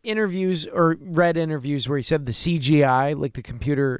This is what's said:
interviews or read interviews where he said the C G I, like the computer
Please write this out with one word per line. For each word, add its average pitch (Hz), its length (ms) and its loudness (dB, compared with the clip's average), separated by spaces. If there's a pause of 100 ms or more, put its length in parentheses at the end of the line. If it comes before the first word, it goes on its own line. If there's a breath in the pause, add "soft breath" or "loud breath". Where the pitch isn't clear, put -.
interviews 190 640 -2
or 165 340 2
read 170 380 2
interviews 143 500 -2
where 143 80 0
he 135 60 -2
said 147 240 0
the 117 80 -2
C 170 240 0
G 143 260 4
I, 135 300 2
like 143 180 -4
the 120 100 -10
computer 131 580 -2